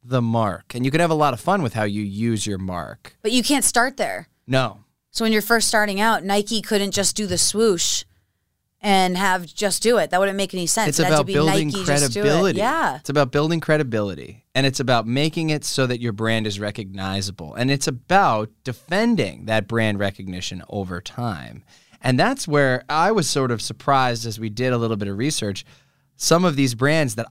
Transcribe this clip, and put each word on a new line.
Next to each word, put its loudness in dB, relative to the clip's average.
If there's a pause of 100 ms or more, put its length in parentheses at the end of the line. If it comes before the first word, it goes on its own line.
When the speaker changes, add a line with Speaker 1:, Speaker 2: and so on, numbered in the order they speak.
Speaker 1:
the 2
mark, 0
and -2
you 2
can 2
have 2
a 2
lot 2
of -8
fun 0
with -2
how 0
you -2
use -2
your -4
mark. -10
Speaker 2:
But -2
you 2
can't 2
start 0
there. -4 (200)
Speaker 1:
No. 0 (320)
Speaker 2:
So -4
when 2
you're 2
first 2
starting 0
out, 2
Nike -2
couldn't -2
just 0
do -4
the -2
swoosh 0 (760)
and 2
have 0
just -4
do 4
it. 2
That 2
wouldn't 0
make -2
any -4
sense. 0
Speaker 1:
It's 0
Speaker 2:
It 4
had 2
Speaker 1:
about 6
Speaker 2:
to 2
be -6
Speaker 1:
building 2
Speaker 2:
Nike, -4
just 2
do -4
it. 0
Speaker 1:
credibility. 2
Speaker 2:
Yeah. 0
Speaker 1:
It's -10
about 2
building 2
credibility, -2 (100)
and 4
it's 0
about 2
making 0
it -2
so 0
that -4
your -2
brand 0
is -4
recognizable, -6
and 0
it's 0
about 0 (140)
defending -2
that 0
brand 0
recognition -6
over -6
time. -8 (380)
And 2
that's 0
where 2
I 2
was 0
sort 0
of -2
surprised 0
as -8
we -6
did 0
a 2
little 0
bit -4
of -4
research, -2 (500)
some 2
of 2
these 2
brands 0
that -6